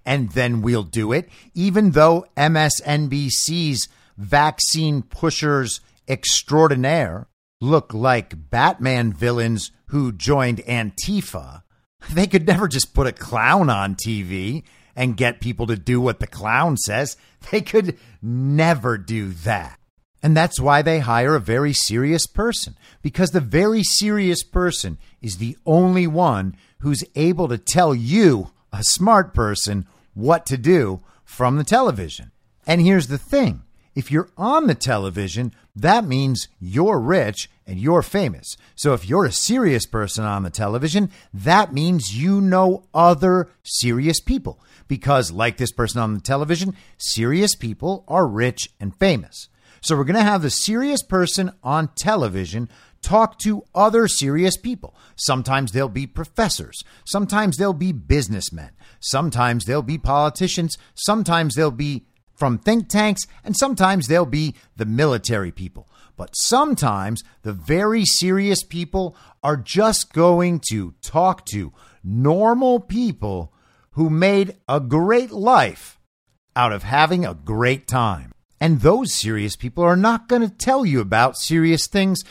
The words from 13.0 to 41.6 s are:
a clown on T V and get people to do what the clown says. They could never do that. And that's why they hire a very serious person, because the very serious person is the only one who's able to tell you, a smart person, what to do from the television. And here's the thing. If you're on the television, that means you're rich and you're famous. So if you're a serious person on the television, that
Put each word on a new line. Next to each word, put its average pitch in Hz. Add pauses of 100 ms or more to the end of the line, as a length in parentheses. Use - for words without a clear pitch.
a 120
clown 135
on 98
T 107
V 95 (320)
and 127
get 120
people 117
to 113
do 123
what 123
the 101
clown 127
says. 117 (340)
They 208
could 190 (240)
never 131
do 104
that. 85 (440)
And 156
that's 160
why 143
they 160
hire 120
a 139
very 123
serious 139
person, - (260)
because 175
the 180
very 190
serious 202
person 165 (220)
is 101
the 113
only 180
one 131 (220)
who's 139 (100)
able 165
to 120
tell 160
you, 123 (220)
a 104
smart 190
person, 104 (280)
what 151
to 139
do 120 (240)
from 123
the 147
television. 165 (340)
And 170
here's 175
the 139
thing. 165 (320)
If -
you're 156
on 277
the 160
television, 101 (220)
that 190
means 135 (120)
you're 135
rich 120 (160)
and 92
you're 160
famous. 151 (180)
So 143
if 92
you're 175
a 110
serious 202
person 107
on 101
the 90
television, 143 (220)
that 160